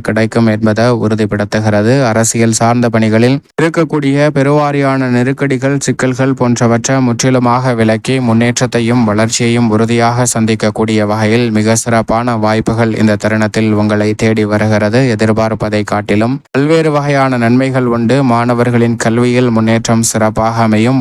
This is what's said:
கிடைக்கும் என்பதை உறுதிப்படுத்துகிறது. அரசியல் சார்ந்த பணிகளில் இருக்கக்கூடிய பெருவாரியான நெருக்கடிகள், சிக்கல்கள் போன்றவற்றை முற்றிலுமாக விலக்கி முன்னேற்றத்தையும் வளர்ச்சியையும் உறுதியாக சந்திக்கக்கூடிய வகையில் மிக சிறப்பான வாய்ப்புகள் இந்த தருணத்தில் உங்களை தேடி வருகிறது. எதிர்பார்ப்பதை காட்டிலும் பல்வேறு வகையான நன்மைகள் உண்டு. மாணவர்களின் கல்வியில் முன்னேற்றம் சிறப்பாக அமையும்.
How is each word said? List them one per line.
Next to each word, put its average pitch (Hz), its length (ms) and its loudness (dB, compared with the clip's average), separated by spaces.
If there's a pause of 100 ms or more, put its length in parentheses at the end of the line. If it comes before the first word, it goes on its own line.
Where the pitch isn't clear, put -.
கிடைக்கும் 110 440 0
என்பதை 107 340 0 (180)
உறுதிப்படுத்துகிறது. 107 920 0 (160)
அரசியல் 113 500 0
சார்ந்த 120 340 2
பணிகளில் 113 420 2 (240)
இருக்கக்கூடிய 151 760 0
பெருவாரியான 139 800 0
நெருக்கடிகள், 135 600 -2 (120)
சிக்கல்கள் 131 540 0
போன்றவற்றை 120 540 0 (120)
முற்றிலுமாக 123 720 0
விலக்கி 110 360 0 (120)
முன்னேற்றத்தையும் 120 840 0
வளர்ச்சியையும் 117 680 0
உறுதியாக 117 600 0
சந்திக்கக்கூடிய 110 760 0
வகையில் 110 340 0 (100)
மிக 110 260 2
சிறப்பான 117 520 0 (100)
வாய்ப்புகள் 110 560 0
இந்த 104 240 2
தருணத்தில் 107 560 0
உங்களை 107 280 0 (120)
தேடி 110 320 0
வருகிறது. 107 480 0 (140)
எதிர்பார்ப்பதை 107 760 -2
காட்டிலும் 104 460 -2 (160)
பல்வேறு 156 340 2 (120)
வகையான 135 420 0
நன்மைகள் 127 520 0
உண்டு. 117 220 0 (140)
மாணவர்களின் 117 720 0
கல்வியில் 123 540 2
முன்னேற்றம் 113 520 0
சிறப்பாக 113 560 0
அமையும். 113 360 2